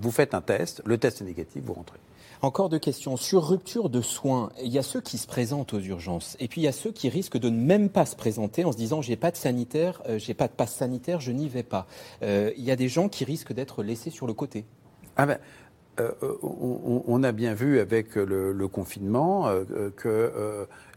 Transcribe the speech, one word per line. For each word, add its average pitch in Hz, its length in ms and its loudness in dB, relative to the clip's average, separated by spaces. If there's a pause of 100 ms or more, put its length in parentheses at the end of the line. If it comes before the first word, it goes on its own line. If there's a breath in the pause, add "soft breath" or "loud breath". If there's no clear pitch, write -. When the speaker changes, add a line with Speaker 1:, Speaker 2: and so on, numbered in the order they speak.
Speaker 1:
vous 117 100 0
faites 143 220 4
un 92 80 0
test, - 440 0
le 113 120 4
test 117 240 0
est 98 40 -8
négatif, 85 400 -8
vous 107 80 -6
rentrez. - 260 -16 (420 loud breath)
Speaker 2:
Encore 185 260 2
deux 160 120 0
questions. 135 360 -2
Sur 160 320 2
rupture 190 420 0
de 123 120 2
soins, 127 480 0 (120)
il 127 60 -4
y 123 100 0
a 135 60 2
ceux 254 160 -6
qui - 180 -6
se - 100 -8
présentent 127 460 -2
aux 104 60 0
urgences 87 640 -6
et 120 80 -4
puis - 100 -6
il 160 60 4
y - 20 6
a 131 60 2
ceux 220 180 -6
qui 135 160 -2
risquent 165 300 -2
de 120 120 2
ne 113 80 2
même 196 300 6
pas 180 180 4
se - 120 -8
présenter 110 480 0
en 143 80 2
se 104 40 -10
disant : « 117 240 0
J'ai 117 140 -2
pas 170 160 0
de - 60 -4
sanitaire, 147 720 0
euh, 110 100 0
j'ai 156 140 -4
pas 135 160 0
de - 40 -20
passe - 220 -2
sanitaire, 135 460 -2
je 123 100 -4
n'y 143 160 -2
vais 123 160 -4
pas. » 95 240 -4 (340 loud breath)
Euh, 104 360 2
il 123 80 -8
y 131 60 2
a 131 40 4
des 127 140 2
gens 170 180 4
qui 202 160 -4
risquent 139 300 -4
d'être 120 280 -6
laissés 113 280 -4
sur 139 180 -8
le 113 60 -2
côté. 110 320 -6 (500)
Speaker 1:
Ah 139 100 6
ben, 143 120 2 (640 loud breath)
euh, 117 120 0 (300)
on, - 80 -2 (360)
on, 123 200 2
on 120 180 4
a 123 80 4
bien 113 220 0
vu 127 260 4
avec 110 360 2
le, 98 360 2
le 98 160 0
confinement, 120 800 0
euh, 98 480 0
que, - 140 -2
euh, 107 560 0 (320 loud breath)